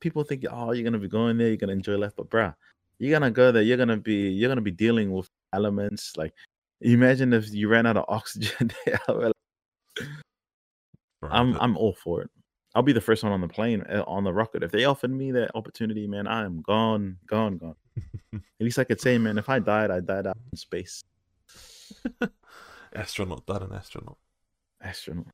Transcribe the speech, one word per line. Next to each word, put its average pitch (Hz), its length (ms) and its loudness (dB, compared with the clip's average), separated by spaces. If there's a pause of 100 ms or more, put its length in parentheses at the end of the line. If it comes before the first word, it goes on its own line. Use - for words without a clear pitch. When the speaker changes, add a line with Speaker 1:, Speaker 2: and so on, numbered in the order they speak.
Speaker 1:
people 156 240 -2
think, 135 260 -6
"Oh, 120 220 -6
you're 120 120 -2
gonna 117 140 0
be 101 100 -6
going 113 300 0
there, 117 100 4
you're 110 80 2
gonna 98 160 -4
enjoy 98 240 -2
life," 101 200 -2
but - 140 -10
bruh, 107 240 2 (440)
you're 131 120 -2
gonna 147 200 4
go 123 220 8
there, 113 100 6
you're 117 140 6
gonna 117 200 2
be, 101 340 0
you're 101 180 0
gonna 131 120 0
be 104 100 -2
dealing 107 420 2
with 95 160 -4 (240)
elements, 101 640 -2
like, 78 180 -6 (460)
imagine 127 520 6
if 107 200 2
you 104 160 0
ran 117 180 6
out 110 100 2
of 92 120 2
<laughs> - 0 -
oxygen 113 640 -2 (160)
there, - 220 0
like, 113 240 2 (1900)
Speaker 2:
Bro, 76 100 -12
Speaker 1:
I'm, 120 220 2
Speaker 2:
but - 100 -2
Speaker 1:
I'm 117 140 2
all 107 180 0
for - 280 -6
it. - 80 -14 (440)
I'll 120 80 4
be 139 120 4
the 113 80 2
first 110 200 2
one 107 100 0
on 95 100 0
the 85 60 -4
plane, 110 340 -2
uh, 101 240 -2
on 98 180 -4
the 92 80 0
rocket. 107 300 -2
If 85 100 -4
they 113 140 2
offered 135 240 0
me 135 220 -4
that 120 220 0
opportunity, 107 520 -6
man, 101 200 -6
I 110 180 -2
am 87 180 -8
gone, 104 640 0
gone, 107 320 -2
gone. 80 180 -14 (200)
Speaker 2:
<laughs> - 360 -14
Speaker 1:
At 104 100 -10 (180)
least 117 180 0
I 131 60 2
could 110 160 0
say, 123 180 4
man, 107 200 0
if 104 120 -4
I 135 80 2
died, 107 320 2
I 92 100 0
died 98 260 -4
out 98 120 -6 (120)
in - 60 -10
space. - 460 -12 (480)
Speaker 2:
<laughs> - 720 -14 (760)
Astronaut, 92 540 -8
not 98 140 -6
an 95 100 -10
astronaut. - 460 -14 (640)
Speaker 1:
Astronaut, 85 520 -12